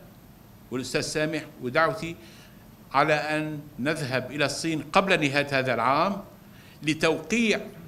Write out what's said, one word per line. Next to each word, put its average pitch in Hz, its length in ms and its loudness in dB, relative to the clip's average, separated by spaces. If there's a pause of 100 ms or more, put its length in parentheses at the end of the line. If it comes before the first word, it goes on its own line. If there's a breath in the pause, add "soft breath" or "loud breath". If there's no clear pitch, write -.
(720)
والأستاذ 131 300 -4
سامح 156 440 -2 (180)
ودعوتي، 160 540 0 (800 loud breath)
على 151 200 6
أن 151 460 -2 (180)
نذهب 131 520 -2
إلى 147 140 0
الصين 156 380 -2 (100)
قبل 190 280 4
نهاية 139 380 0
هذا 127 160 0
العام 147 480 2 (600 loud breath)
لتوقيع 165 800 0 (280)